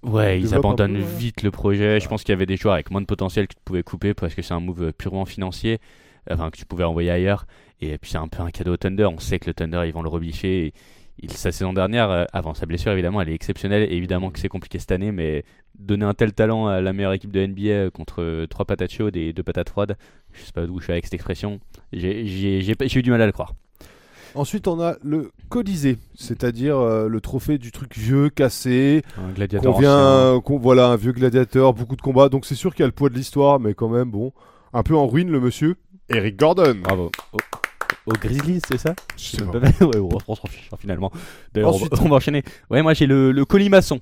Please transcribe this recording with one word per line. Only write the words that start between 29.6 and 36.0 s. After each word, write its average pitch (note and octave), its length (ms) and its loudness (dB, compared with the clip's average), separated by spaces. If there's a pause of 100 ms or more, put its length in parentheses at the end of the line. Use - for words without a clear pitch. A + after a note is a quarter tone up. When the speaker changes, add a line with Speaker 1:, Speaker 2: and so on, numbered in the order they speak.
Speaker 2:
qu'on G#2+ 80 4
vient, C3+ 480 8
Speaker 1:
ancien. B2+ 140 4
Speaker 2:
qu'on, C#3+ 140 -2
voilà, B2+ 340 8
un A#2+ 40 4
vieux A2+ 160 0
gladiateur, B2+ 640 4
beaucoup A#2+ 220 -6
de - 40 -12
combats, C3+ 280 6
donc C3+ 180 -2
c'est - 80 -4
sûr F3+ 180 -4
qu'il - 100 0
y - 20 4
a - 20 4
le A#2+ 60 0
poids C#3 160 2
de B2 80 -2
l'histoire, C#3 420 2
mais G#2+ 160 0
quand A2+ 140 -2
même, A#2+ 200 0
bon, A2 240 -6 (400)
un A#2 120 0
peu D#3 100 2
en C#3+ 140 4
ruine E3 240 2
le C#3 80 2
monsieur, D3+ 340 0 (360)